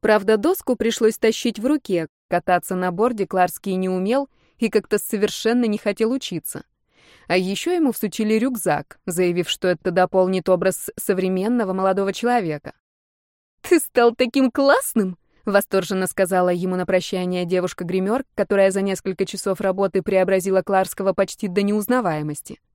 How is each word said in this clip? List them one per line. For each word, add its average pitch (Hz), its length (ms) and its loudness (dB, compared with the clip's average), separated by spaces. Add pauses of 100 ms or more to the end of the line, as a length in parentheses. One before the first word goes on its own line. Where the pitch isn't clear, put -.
Правда, 214 380 2
доску 262 380 0
пришлось 220 420 0
тащить 226 400 0
в 214 80 -4
руке, 202 400 0 (240)
кататься 180 440 0
на 185 160 -2
борде 202 360 -2
Кларский 185 480 0
не 185 160 -2
умел 208 400 -2 (280)
и 226 100 0
как-то 208 300 0
совершенно 214 680 -2
не 208 140 -2
хотел 220 340 -2
учиться. - 520 -8 (600)
А 170 100 0
ещё 190 360 0
ему 320 200 2
всучили 214 420 -2
рюкзак, 220 720 -2
заявив, 175 420 0
что - 200 -2
это 180 220 0
дополнит 185 580 2
образ 185 480 0
современного 190 760 0
молодого 190 400 0
человека. 202 600 -2 (920)
«Ты 339 160 4
стал 240 360 2
таким 262 360 2
классным!» 269 680 0 (280)
восторженно 190 640 0
сказала 180 440 0
ему 180 260 -2
на 180 80 -2
прощание 180 600 -2
девушка-гримёр, 185 800 -2 (100)
которая 196 360 2
за 196 120 -2
несколько 190 420 -4
часов 190 380 -6
работы 190 400 0
преобразила 190 580 2
Кларского 190 540 0
почти - 340 -2
до 185 140 0
неузнаваемости. 202 1000 -2 (140)